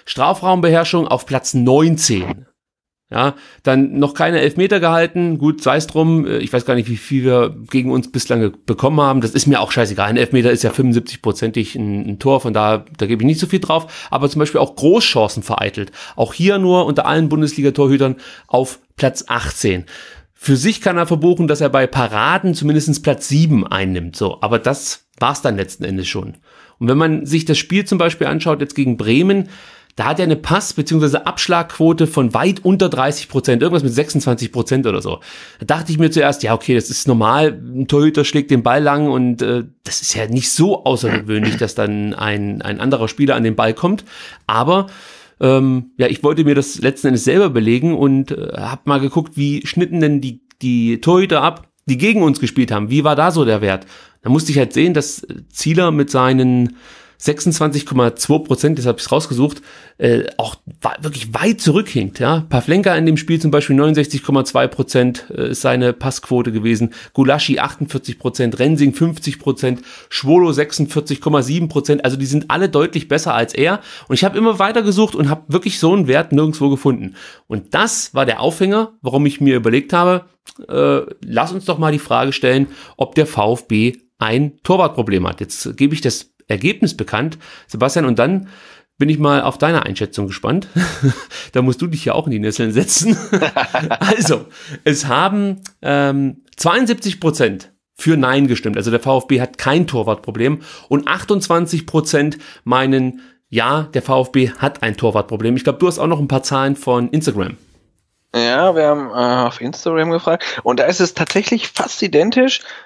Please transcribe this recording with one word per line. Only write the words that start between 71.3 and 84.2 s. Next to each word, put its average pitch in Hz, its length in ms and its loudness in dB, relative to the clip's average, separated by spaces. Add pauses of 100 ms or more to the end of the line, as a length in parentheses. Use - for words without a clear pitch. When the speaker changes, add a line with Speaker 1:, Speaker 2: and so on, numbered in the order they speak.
Speaker 1:
sieben 160 260 -2
Prozent. 147 340 0
Also 131 140 -2
die 135 80 -4
sind 143 260 -2
alle 180 160 0
deutlich 151 400 -2
besser 147 260 -2
als 113 200 -2
er. 165 260 0 (300)
Und - 60 0
ich 285 100 2
hab - 100 -2
immer 214 240 2
weiter 220 220 0
gesucht 208 340 2
und 143 140 0
hab 156 180 -4
wirklich 180 320 -2
so 165 140 4
einen 175 160 2
Wert 147 240 0
nirgendwo 151 360 2
gefunden. 123 460 -2 (320)
Und 104 260 -8
das - 400 -2
war 135 120 0
der 117 160 -2
Aufhänger, 196 600 0
warum 135 240 0
ich 143 140 -2
mir 139 160 4
überlegt 120 380 0
habe, 180 320 2 (420)
äh, 143 340 2 (240)
lass 143 280 -2
uns 190 100 -8
doch 165 140 -2
mal 156 160 0
die 143 60 -2
Frage 127 340 -2
stellen, 131 340 2 (300)
ob - 180 -4
der 151 120 4
V 110 260 0
F - 160 -6
B 113 240 2 (240)
ein 127 460 -2